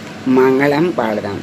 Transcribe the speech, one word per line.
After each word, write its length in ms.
మంగళం 600
పాడదాం. 520